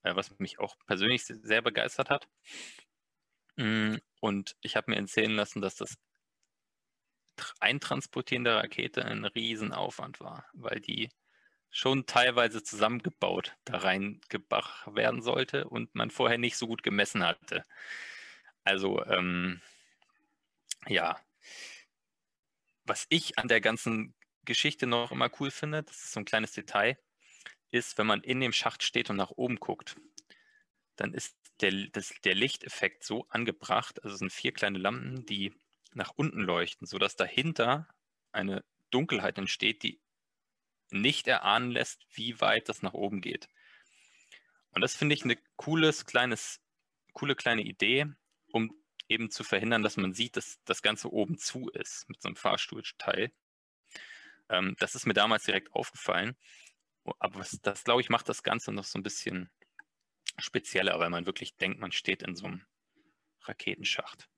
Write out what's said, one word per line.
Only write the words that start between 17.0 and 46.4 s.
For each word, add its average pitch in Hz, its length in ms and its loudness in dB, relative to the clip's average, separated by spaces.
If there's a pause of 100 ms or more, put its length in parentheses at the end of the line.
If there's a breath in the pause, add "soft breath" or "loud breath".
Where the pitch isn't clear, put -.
hatte. - 400 -2 (1000 loud breath)
Also, 98 420 4
ähm, 90 540 0 (1300 soft breath)
ja. 82 280 0 (1700 loud breath)
Was - 220 -2
ich - 300 0
an 110 80 0
der 117 140 8
ganzen 113 560 0 (280)
Geschichte 131 440 2
noch 120 240 2
immer 127 260 2
cool 139 140 -2
finde, 151 320 -4
das - 120 -18
ist - 160 -12
so - 60 -4
ein 104 60 -4
kleines 110 280 0
Detail, 107 460 0 (720 loud breath)
ist, - 280 -2
wenn 107 80 4
man 104 160 2
in 127 180 0
dem 120 120 2
Schacht - 300 0
steht - 280 0
und 101 60 0
nach 98 140 0
oben 123 300 -2
guckt, - 340 -6 (1000 soft breath)
dann - 180 -4
ist - 220 -8 (240)
der, 98 100 6 (220)
das, - 200 -6 (120)
der 92 100 6
Lichteffekt - 680 -2
so 110 240 -6
angebracht, - 760 -2
also 101 120 -8
es 95 40 -10
sind 95 140 -2
vier - 200 -2
kleine 101 260 0
Lampen, 123 460 -2
die 98 300 -4 (380)
nach - 240 -6
unten 151 240 0
leuchten, 87 440 0
sodass - 300 -2
dahinter 143 720 2 (460)
eine 98 320 -2 (260)
Dunkelheit 123 480 0
entsteht, 107 460 0
die - 160 -6 (920)
nicht 113 380 2
erahnen 117 420 4
lässt, 120 340 -4 (100)
wie 113 260 -8
weit 107 280 4
das - 140 -4
nach 95 120 -4
oben 101 260 -2
geht. - 280 -6 (1200 soft breath)
Und - 80 -2
das - 160 2
finde 147 180 4
ich - 80 -4
eine 120 160 2 (160)
cooles, 156 520 4
kleines, 123 540 0 (520)